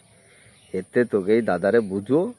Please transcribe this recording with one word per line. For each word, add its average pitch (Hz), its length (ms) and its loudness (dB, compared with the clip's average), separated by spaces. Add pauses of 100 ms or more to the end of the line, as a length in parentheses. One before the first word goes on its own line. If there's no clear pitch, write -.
(720)
এতে 95 320 -2
তোকে 104 300 0
এই 117 80 2
দাদারে 101 380 2
বুঝো 113 580 -2